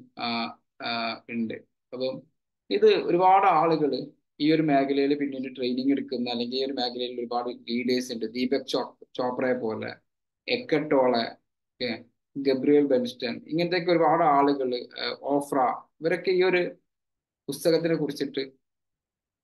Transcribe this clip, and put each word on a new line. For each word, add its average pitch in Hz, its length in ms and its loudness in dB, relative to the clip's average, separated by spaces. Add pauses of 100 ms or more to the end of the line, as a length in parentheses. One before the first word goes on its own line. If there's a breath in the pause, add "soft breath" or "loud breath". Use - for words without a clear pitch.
(180)
ആ, 120 100 -6 (520)
ആ, 123 100 -6 (400)
ഉണ്ട്. 113 260 -4 (360)
അപ്പം 131 220 -4 (560)
ഇത് 208 180 6 (200)
ഒരുപാട് 185 380 6 (140)
ആളുകൾ 156 320 2 (480)
ഈ 147 120 2
ഒരു 156 100 4
മേഖലയിൽ 139 520 2
പിന്നീട് 131 420 -6
training 127 380 0
എടുക്കുന്ന, 123 360 -4
അല്ലെങ്കിൽ 120 300 -4
ഈ 135 80 0
ഒരു 139 120 -6
മേഖലയിൽ 123 400 -6
ഒരുപാട് 123 300 -4 (180)
ലീഡേഴ്സ് 123 440 -2
ഉണ്ട്. 113 200 -8
ദീപക് 127 340 -2
ചോ-, 127 220 -4 (300)
ചോപ്രയെ 127 400 -2
പോലെ, 113 340 -6 (560)
എക്കട്ടോളെ, 127 760 0 (460)
ഓക്കെ, 123 200 -6 (460)
ഗബ്രിയേൽ 139 500 4
ബെൻസ്റ്റൺ, 120 480 -2 (120)
ഇങ്ങനത്തെയൊക്കെ 170 460 -2
ഒരുപാട് 165 320 4 (120)
ആളുകൾ, 139 340 2 (280)
ആ, 123 60 -6 (300)
ഓഫ്ര, 143 240 -2 (420)
ഇവരൊക്കെ 175 380 -2
ഈ 180 40 2
ഒരു 180 200 2 (840)
പുസ്തകത്തിനെ 165 540 0
കുറിച്ചിട്ട് 139 400 -6 (1000)